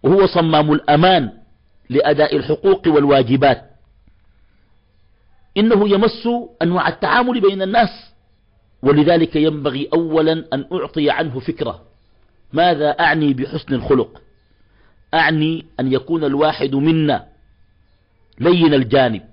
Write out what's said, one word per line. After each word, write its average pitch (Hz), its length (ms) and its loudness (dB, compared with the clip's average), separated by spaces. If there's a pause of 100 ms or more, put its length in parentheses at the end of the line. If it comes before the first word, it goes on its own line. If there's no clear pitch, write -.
وهو 190 240 4
صمام 156 460 2
الأمان 156 580 2 (580)
لأداء 147 460 0
الحقوق 156 520 0
والواجبات. 139 800 2 (1900)
إنه 208 320 2
يمس 214 400 0 (320)
أنواع 170 260 -2
التعامل 240 540 -2
بين 196 200 0
الناس، 196 520 -2 (680)
ولذلك 156 540 2
ينبغي 147 580 -2
أولًا 160 600 0
أن 135 200 -6
أعطي 147 360 -4
عنه 139 300 -4
فكرة. 135 460 -8 (680)
ماذا 151 360 0
أعني 151 440 0
بحسن 135 400 -8
الخلق؟ 117 480 -2 (920)
أعني 160 520 -2 (140)
أن 131 140 -2
يكون 156 300 -4
الواحد 139 520 -2
منا 151 520 0 (1120)
لين 165 340 4
الجانب 123 480 0 (120)